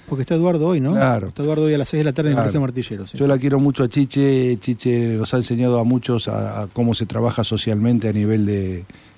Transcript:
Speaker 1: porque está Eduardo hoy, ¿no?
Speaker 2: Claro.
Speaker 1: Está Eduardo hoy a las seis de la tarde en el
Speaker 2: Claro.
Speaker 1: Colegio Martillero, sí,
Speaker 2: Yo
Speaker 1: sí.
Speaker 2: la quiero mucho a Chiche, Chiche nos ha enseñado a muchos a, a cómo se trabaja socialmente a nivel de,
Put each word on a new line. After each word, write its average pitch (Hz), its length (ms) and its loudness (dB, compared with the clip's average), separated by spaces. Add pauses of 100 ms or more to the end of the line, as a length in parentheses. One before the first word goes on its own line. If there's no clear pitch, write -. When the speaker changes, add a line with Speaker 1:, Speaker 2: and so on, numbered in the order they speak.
Speaker 1:
porque 135 140 -2
está 170 120 -2
Eduardo 165 320 2
hoy, 175 140 2
¿no? 131 100 0
Speaker 2:
Claro. 120 380 2
Speaker 1:
Está 143 160 -6
Eduardo 156 220 2
hoy 151 80 2
a 147 40 2
las 139 100 -2
seis 156 120 -2
de 151 40 2
la 147 80 0
tarde 151 180 0
en - 20 2
el - 60 2
Speaker 2:
Claro. 110 100 2
Speaker 1:
Colegio 143 140 0
Martillero, 120 440 -6
sí, - 100 -14
Speaker 2:
Yo 139 100 2
Speaker 1:
sí. - 20 4
Speaker 2:
la 139 100 4
quiero 139 220 2
mucho 139 240 2
a 120 40 2
Chiche, 131 680 2
Chiche 120 580 0
nos 110 180 -4
ha - 20 2
enseñado 123 420 0
a 113 60 0
muchos 120 420 0
a, 107 360 -4
a 104 40 -8
cómo 117 260 0
se 110 140 -2
trabaja 113 380 -2
socialmente 110 640 0
a 104 40 0
nivel 104 340 2
de, 95 380 -4 (340)